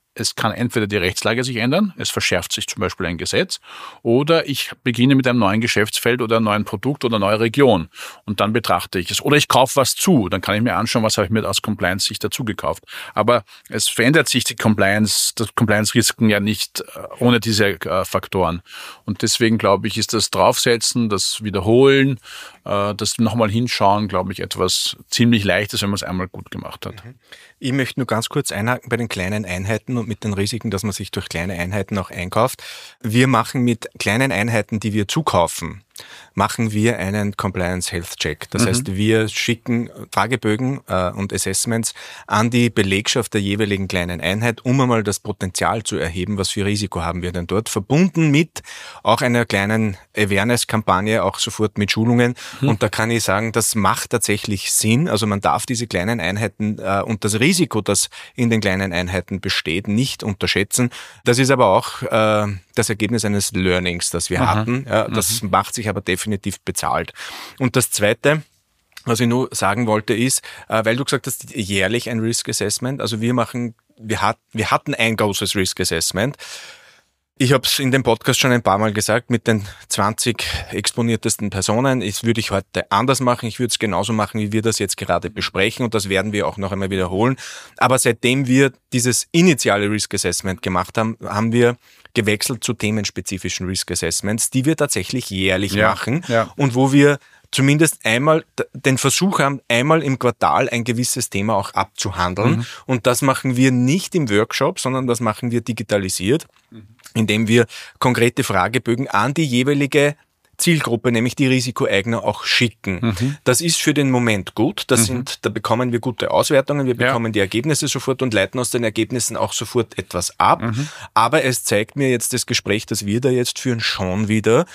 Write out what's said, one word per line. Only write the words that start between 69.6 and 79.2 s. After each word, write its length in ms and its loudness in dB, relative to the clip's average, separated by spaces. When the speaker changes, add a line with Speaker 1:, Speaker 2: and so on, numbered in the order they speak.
Speaker 2:
wollte, 260 0
ist, 280 0
äh, 160 0
weil 100 2
du 100 -2
gesagt 220 -2
hast, 280 -10
jährlich 540 0
ein 100 -4
Risk 300 -2
Assessment. 520 -4
Also 200 -4
wir 120 2
machen, 400 -2
wir 220 -4
hat-, 160 0
wir 160 -2
hatten 240 0
ein 220 2
großes 400 0
Risk 240 -2
Assessment. 580 -2
Ich 140 4
hab's 240 0
in 140 0
dem 100 4
Podcast 380 2
schon 120 4
ein 120 2
paar 160 4
Mal 140 2
gesagt, 360 0